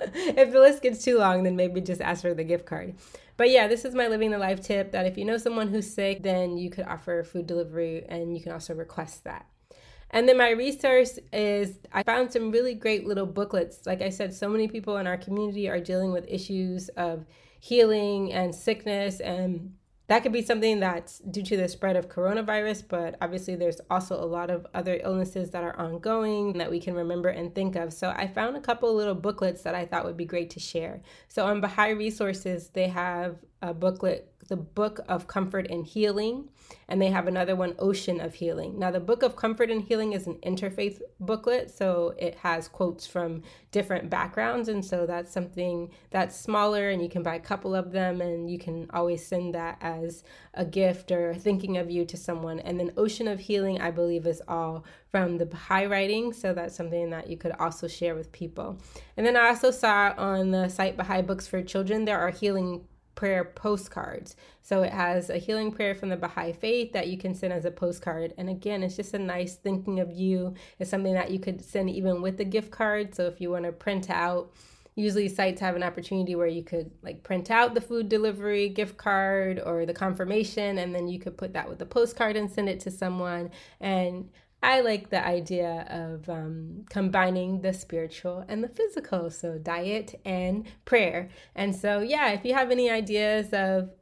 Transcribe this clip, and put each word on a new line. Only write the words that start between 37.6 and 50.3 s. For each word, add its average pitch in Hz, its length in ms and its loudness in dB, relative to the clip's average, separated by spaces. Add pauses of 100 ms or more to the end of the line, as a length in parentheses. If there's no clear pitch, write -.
Ocean 190 420 0
of 165 140 -6
Healing. 165 420 -4
Now, 185 140 0
The 180 80 0
Book 220 240 2
of 240 140 4
Comfort 226 340 2
and 220 100 0
Healing 214 340 0
is 190 120 -6
an 170 80 -4 (100)
interfaith 190 560 -4 (200)
booklet, 220 500 0
so 175 480 0
it 175 200 -2
has 165 280 -2
quotes 180 400 -4
from 165 360 -4 (280)
different 185 400 -2
backgrounds, 220 580 -2
and 202 160 -2
so 175 220 -2
that's 175 260 -4
something 180 580 -4 (200)
that's - 260 0
smaller, 208 540 2
and 190 100 0
you 175 80 -2
can 175 140 -4
buy 165 140 -2
a 170 40 -8
couple 190 320 -4
of 180 200 -2
them, 185 280 0
and 170 300 -4
you 175 80 -6
can 165 340 -8
always 175 320 0
send 180 300 -4
that 165 260 -6
as 165 440 -8 (300)